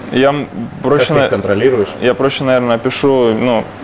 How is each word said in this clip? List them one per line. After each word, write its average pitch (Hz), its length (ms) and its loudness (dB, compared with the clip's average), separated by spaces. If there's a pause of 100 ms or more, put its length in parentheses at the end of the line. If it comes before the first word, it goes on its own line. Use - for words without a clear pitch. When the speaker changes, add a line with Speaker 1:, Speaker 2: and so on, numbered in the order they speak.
(120)
Speaker 1:
Я, 131 200 4
м, 143 180 -4 (340)
проще, 131 220 2
Speaker 2:
Как - 20 -8
ты 160 60 0
их 147 80 2
Speaker 1:
на-, 131 80 2
Speaker 2:
контролируешь? 104 580 0 (140)
Speaker 1:
я 123 120 2
проще, 135 300 -2
наверное, 123 320 2
опишу, 127 580 2
ну, 117 300 0 (200)